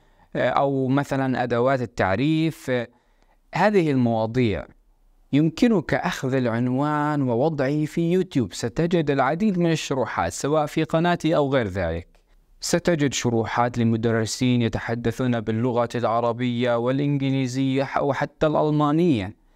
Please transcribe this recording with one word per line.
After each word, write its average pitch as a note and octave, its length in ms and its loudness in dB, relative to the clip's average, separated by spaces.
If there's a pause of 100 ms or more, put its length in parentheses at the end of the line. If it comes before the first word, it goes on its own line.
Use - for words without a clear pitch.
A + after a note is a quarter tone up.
(360)
آه، C3 140 0
أو C3+ 380 0
مثلًا C3+ 560 0
أدوات B2 380 0
التعريف. C3+ 880 -2
آه، A#2+ 180 -2 (680)
هذه F3+ 360 2
المواضيع A2+ 760 0 (680)
يمكنك D#3+ 600 2
أخذ C#3 400 -2
العنوان C3+ 880 0
ووضعه C#3 640 0
في E3+ 260 -2
يوتيوب، F3+ 420 0
ستجد D#3+ 580 0
العديد E3 480 0
من E3+ 120 2
الشروحات A2+ 600 -2
سواء D3+ 320 0
في D#3 180 -2
قناتي E3 520 0
أو C#3+ 180 2
غير B2 140 2
ذلك. F2+ 400 -4 (540)
ستجد D#3 520 2
شروحات A#2+ 640 0
لمدرسين A2+ 840 0
يتحدثون A#2 800 -2
باللغة A#2 540 0
العربية A#2+ 800 0
والإنجليزية C3+ 1080 0
ح-، - 200 -2
وحتى C#3+ 440 -2
الألمانية. D3+ 880 2 (200)